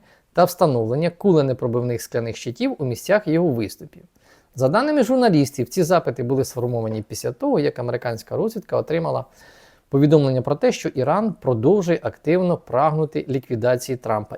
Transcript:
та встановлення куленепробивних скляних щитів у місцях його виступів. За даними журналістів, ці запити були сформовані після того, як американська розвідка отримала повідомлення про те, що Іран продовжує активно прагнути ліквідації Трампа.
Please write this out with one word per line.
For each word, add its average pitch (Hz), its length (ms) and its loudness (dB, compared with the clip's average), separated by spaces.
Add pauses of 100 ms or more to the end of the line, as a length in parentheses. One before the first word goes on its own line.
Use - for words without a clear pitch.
(340)
та 175 100 4
встановлення 147 680 0
куленепробивних 127 920 0
скляних 117 360 -6
щитів 240 420 -4
у 143 60 -4
місцях 175 420 -2
його 165 220 2
виступів. - 540 -6 (520)
За 131 140 2
даними 269 340 2
журналістів, 196 680 2
ці 185 140 0
запити 156 400 0
були 131 220 0
сформовані 117 640 -4
після 120 240 -8
того, 262 280 -2
як 143 200 -2
американська 120 580 -6
розвідка 196 400 -4
отримала 135 480 -2 (640)
повідомлення 143 520 4
про 143 140 -2
те, 247 160 2
що - 180 -4
Іран 170 440 0
продовжує 160 680 2
активно 170 540 0
прагнути 151 720 0
ліквідації 123 680 -2
Трампа. 110 400 -4